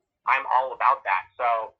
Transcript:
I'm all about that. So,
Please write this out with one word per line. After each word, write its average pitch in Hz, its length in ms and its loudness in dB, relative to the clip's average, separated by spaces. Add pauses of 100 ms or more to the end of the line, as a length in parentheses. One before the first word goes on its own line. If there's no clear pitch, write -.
(260)
I'm 131 200 0
all 127 300 0
about 127 280 2
that. 92 320 -2
So, 117 440 -2